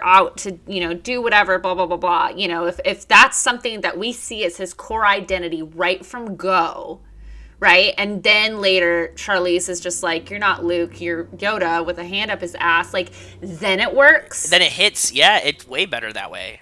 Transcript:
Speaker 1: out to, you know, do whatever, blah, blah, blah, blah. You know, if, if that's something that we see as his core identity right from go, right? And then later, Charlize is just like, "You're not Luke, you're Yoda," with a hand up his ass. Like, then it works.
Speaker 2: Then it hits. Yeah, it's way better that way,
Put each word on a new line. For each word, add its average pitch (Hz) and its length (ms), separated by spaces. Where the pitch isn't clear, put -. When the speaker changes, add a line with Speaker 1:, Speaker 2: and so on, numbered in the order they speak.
Speaker 1:
out 185 340
to, 190 200
you 190 120
know, 170 120
do 240 300
whatever, 202 360
blah, 180 160
blah, 180 120
blah, 170 100
blah. 170 320
You 180 200
know, 170 180
if, 175 180
if - 240
that's 233 300
something 240 420
that 180 160
we 175 160
see 208 320
as 170 140
his 185 160
core 220 320
identity 180 560
right 175 420
from 226 320
go, 170 640
right? 190 380
And 202 240
then 214 380
later, 175 540
Charlize 180 560
is 175 100
just 175 220
like, 170 260
"You're 202 120
not 196 240
Luke, 170 360
you're 170 260
Yoda," 175 600
with 170 120
a 170 60
hand 202 260
up 196 120
his 170 140
ass. 170 360
Like, 180 180
then 190 400
it 226 140
works. 294 560
Speaker 2:
Then 180 100
it 151 120
hits. - 400
Yeah, 170 260
it's - 280
way 151 200
better 117 260
that 98 180
way, 92 320